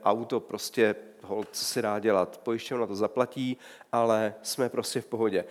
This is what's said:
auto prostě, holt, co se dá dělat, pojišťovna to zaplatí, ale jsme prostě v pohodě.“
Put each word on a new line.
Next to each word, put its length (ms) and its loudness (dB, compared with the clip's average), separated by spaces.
auto 360 2
prostě, 540 2
holt, 300 -6
co 120 -6
se 180 -2
dá 160 0
dělat, 440 2
pojišťovna 440 -2
to 80 -6
zaplatí, 640 -2
ale 500 2
jsme 260 -2
prostě 320 -4
v 60 -8
pohodě.“ 440 0